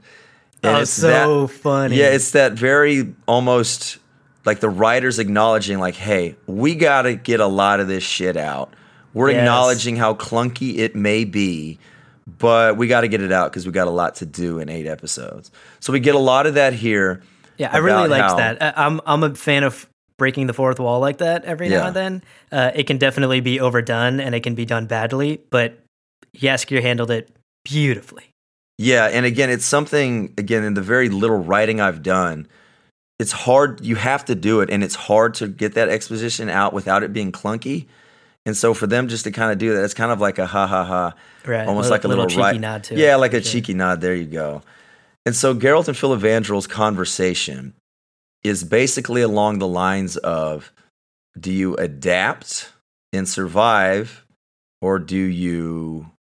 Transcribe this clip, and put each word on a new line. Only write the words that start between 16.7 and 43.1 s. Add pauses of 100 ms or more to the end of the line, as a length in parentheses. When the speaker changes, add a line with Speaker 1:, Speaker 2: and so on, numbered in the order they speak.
Speaker 1:
here (380)
Speaker 2:
Yeah,
I
really
Speaker 1:
about
Speaker 2:
liked
Speaker 1:
how
Speaker 2:
that. (160)
I,
I'm,
I'm
a
fan
of (320)
breaking
the
fourth
wall
like
that
every
now
Speaker 1:
Yeah.
Speaker 2:
and
then. (280)
Uh,
it
can
definitely
be
overdone,
and
it
can
be
done
badly, (100)
but (580)
Jaskier
handled
it (340)
beautifully. (540)
Speaker 1:
Yeah,
and
again,
it's
something,
again,
in
the
very
little
writing
I've
done, (720)
it's
hard,
you
have
to
do
it,
and
it's
hard
to
get
that
exposition
out
without
it
being
clunky. (600)
And
so
for
them
just
to
kinda
do
that,
it's
kind
of
like
a
ha,
ha,
ha, (320)
Speaker 2:
Right,
Speaker 1:
almost
Speaker 2:
a
Speaker 1:
like
a
Speaker 2:
little
Speaker 1:
little
Speaker 2:
cheeky
Speaker 1:
ri-,
Speaker 2:
nod
to
Speaker 1:
yeah,